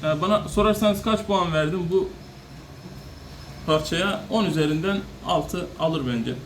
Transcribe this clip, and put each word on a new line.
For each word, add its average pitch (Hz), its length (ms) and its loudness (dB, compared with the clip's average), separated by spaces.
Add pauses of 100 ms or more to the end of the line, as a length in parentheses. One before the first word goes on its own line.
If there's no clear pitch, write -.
Ee, 156 180 2
bana 208 280 2
sorarsanız 208 520 4
kaç 214 260 2
puan 180 260 2
verdim 156 260 2 (120)
bu 190 180 2 (1600)
parçaya? 165 640 2
On 214 160 2
üzerinden 156 540 2 (260)
altı 175 420 0 (120)
alır 160 280 0
bence. 120 280 0 (100)